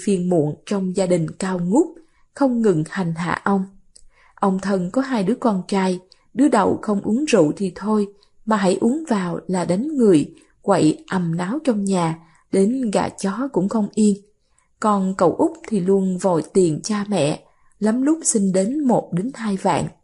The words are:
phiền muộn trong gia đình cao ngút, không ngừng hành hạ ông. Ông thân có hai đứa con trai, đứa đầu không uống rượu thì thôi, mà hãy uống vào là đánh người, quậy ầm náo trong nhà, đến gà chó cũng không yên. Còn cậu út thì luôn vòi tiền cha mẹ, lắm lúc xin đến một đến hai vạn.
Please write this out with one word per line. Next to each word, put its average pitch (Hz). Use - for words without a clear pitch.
phiền 180
muộn 151
trong 190
gia 190
đình 175
cao 185
ngút, 190
không 247
ngừng 180
hành 175
hạ 175
ông. 196
Ông 190
thân 190
có 262
hai 269
đứa 202
con 208
trai, 190
đứa -
đầu 190
không 208
uống 247
rượu 170
thì 190
thôi, 208
mà 214
hãy 190
uống 269
vào 180
là 180
đánh 233
người, 196
quậy 160
ầm 175
náo 185
trong 208
nhà, 175
đến 214
gà 180
chó 208
cũng 185
không 214
yên. 208
Còn 196
cậu 180
út 330
thì 214
luôn 190
vòi 180
tiền 170
cha 208
mẹ, 160
lắm 220
lúc 311
xin 196
đến 220
một -
đến 190
hai 208
vạn. 151